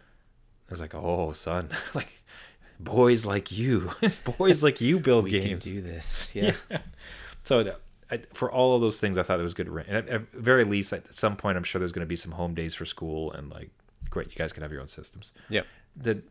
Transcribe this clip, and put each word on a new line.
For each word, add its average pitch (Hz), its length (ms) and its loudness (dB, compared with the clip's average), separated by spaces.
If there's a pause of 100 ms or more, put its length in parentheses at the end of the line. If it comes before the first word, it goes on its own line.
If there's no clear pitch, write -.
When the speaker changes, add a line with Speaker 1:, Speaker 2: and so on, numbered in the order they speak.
(680)
Speaker 1:
I - 40 -10
was 87 80 -8
like, 78 140 -10
"Oh, 85 380 -2
son, 85 360 -4 (140)
<laughs> - 120 -12
like, - 200 -6 (680)
boys 117 440 6
like 101 280 -2
you, 104 400 0 (220)
<laughs> - 240 -6
boys 180 260 6
like 143 160 4
you 143 180 4
build 127 260 6
Speaker 2:
We 95 80 -2
Speaker 1:
games." 98 320 0
Speaker 2:
can 90 100 -8
do 101 80 -6
this. 82 520 -4
Yeah. 104 260 2
Speaker 1:
<laughs> - 100 -20
Yeah. 156 100 -4 (640)
So, 123 160 4
uh, 98 140 -2 (360)
I, 123 80 -4 (160)
for - 160 -2
all 127 240 6
of 120 60 6
those 110 200 2
things, 98 160 2
I 92 60 4
thought 92 160 2
it 85 60 0
was 85 100 -4
good. 87 140 -4
Ra-, 80 180 -8
and 101 100 -4
at, 113 120 -2
at 113 240 -6
very 120 320 4
least, 101 280 0
at - 220 -10
some 101 220 0
point, 98 200 0
I'm 90 80 -2
sure - 140 -4
there's 90 140 -2
gonna 87 140 -6
be 85 100 -4
some 85 160 -10
home 85 220 -4
days 82 200 -4
for 82 100 -8
school, 78 480 -6
and, 71 180 -12
like, - 200 -16 (380)
great, 85 220 -4
you - 60 -16
guys 80 160 -4
can 78 100 -12
have 76 100 -8
your 69 80 -8
own 67 80 -12
systems. - 440 -18 (180)
Speaker 2:
Yep. 104 160 0 (300)
Speaker 1:
The 113 340 -2